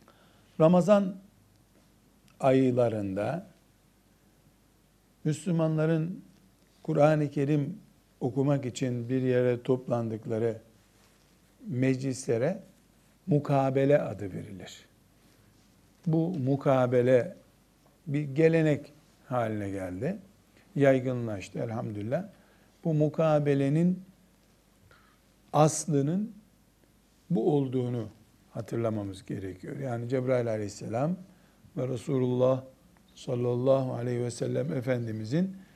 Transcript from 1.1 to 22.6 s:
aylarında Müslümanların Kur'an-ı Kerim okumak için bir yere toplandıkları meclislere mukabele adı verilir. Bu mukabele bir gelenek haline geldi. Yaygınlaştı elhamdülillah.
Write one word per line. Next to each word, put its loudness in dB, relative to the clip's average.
aylarında 2
Müslümanların 0
Kur'an-ı 4
Kerim -2
okumak 0
için -4
bir 0
yere 2
toplandıkları -2
meclislere -2
mukabele 4
adı -8
verilir. -14
Bu 0
mukabele 2
bir -2
gelenek 2
haline -2
geldi. -6
Yaygınlaştı 0
elhamdülillah. -6